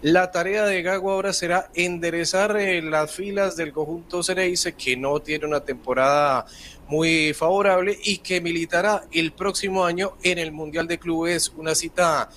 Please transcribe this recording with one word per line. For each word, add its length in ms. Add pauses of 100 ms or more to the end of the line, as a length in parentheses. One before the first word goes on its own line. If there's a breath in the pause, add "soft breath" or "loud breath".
La 320
tarea 320
de 160
Gago 320
ahora 220
será 400
enderezar, 840
eh, 240
las 320
filas 420
del 180
conjunto 500
Ceneice, 500
que 240
no 240
tiene 260
una 140
temporada 880 (420 loud breath)
muy 460
favorable 680
y 160
que 220
militará 640 (100)
el 200
próximo 520
año 380
en 160
el 140
Mundial 340
de 120
Clubes, 560
una 200
cita 640